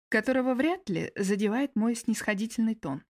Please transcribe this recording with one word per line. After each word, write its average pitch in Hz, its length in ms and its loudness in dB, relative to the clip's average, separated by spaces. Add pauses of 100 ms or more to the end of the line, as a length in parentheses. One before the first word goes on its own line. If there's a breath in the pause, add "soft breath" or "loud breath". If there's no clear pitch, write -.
которого 254 460 2
вряд 320 340 0
ли 165 260 -2
задевает 208 600 0
мой 226 180 2
снисходительный 220 800 -2
тон. 147 300 -8 (160)